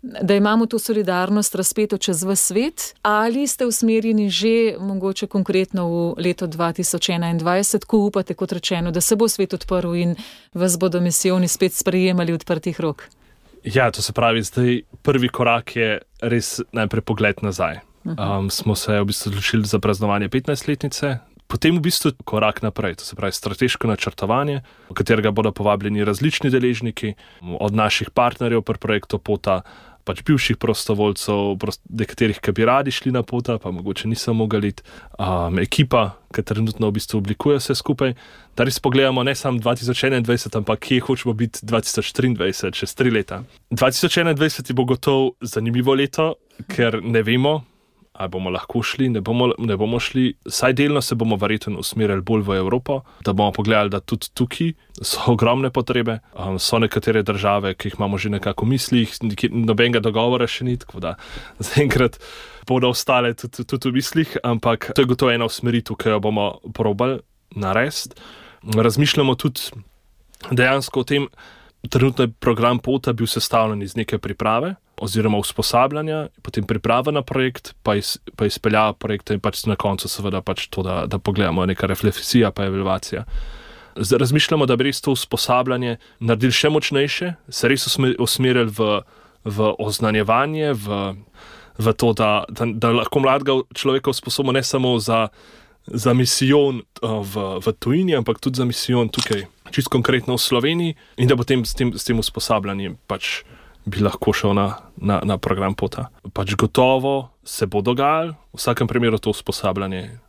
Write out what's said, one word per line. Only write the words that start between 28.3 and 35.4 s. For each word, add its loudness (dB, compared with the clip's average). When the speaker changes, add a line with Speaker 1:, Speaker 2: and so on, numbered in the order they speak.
Speaker 2:
pri -4
projektu -2
Pota, 0
pač -8
bivših 2
prostovoljcev, 0
prost-, -6
nekaterih, -2
ki -2
bi 2
radi 4
šli -2
na 0
Pota, -4
pa -8
mogoče -6
niso -2
mogli 0
iti, -10
um, 0